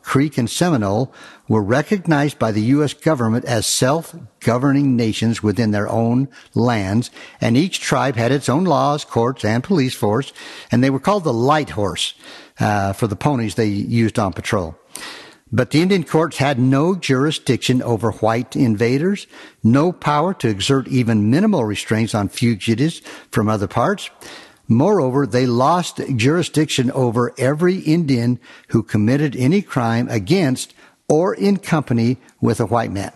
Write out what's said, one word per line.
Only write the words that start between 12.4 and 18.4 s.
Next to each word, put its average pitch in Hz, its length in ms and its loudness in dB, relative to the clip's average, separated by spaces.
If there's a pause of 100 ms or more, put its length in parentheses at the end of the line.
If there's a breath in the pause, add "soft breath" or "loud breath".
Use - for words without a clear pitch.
uh, 104 320 0
for 113 160 -2
the 101 80 -4
ponies 120 400 -2
they 113 100 0
used 107 520 0
on 98 140 0
patrol. 87 440 -4 (760 loud breath)
But 120 180 0
the 151 120 2
Indian 190 220 2
courts 160 320 0
had 139 240 0
no 139 340 2
jurisdiction 131 880 0
over 113 300 -2
white 113 420 -2